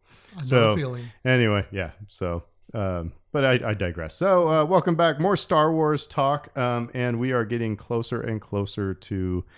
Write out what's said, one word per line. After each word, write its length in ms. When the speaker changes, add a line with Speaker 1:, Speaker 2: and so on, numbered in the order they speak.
Speaker 1:
I 60
know 40
Speaker 2:
So, 280
Speaker 1:
the 100
feeling. 240
Speaker 2:
anyway, 480
yeah. 200
So, 380
um, 400
but 140
I, 240
I 60
digress. 400
So, 340
uh, 160
welcome 300
back. 260
More 160
Star 340
Wars 360
talk, 500
um, 360
and 260
we 120
are 140
getting 320
closer 420
and 220
closer 540
to 500